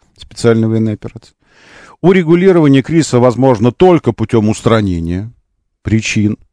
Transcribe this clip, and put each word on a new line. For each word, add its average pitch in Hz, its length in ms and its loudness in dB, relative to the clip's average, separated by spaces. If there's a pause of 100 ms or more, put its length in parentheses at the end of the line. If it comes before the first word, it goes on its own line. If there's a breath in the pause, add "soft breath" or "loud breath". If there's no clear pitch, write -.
(180)
специальной 113 500 -2
военной 110 260 -2
операции. - 400 -18 (680 soft breath)
Урегулирование 175 840 2
кризиса 151 360 -2
возможно 120 520 0
только 175 400 2
путём 110 380 -2
устранения 101 840 -4 (500)
причин 104 560 -2 (160)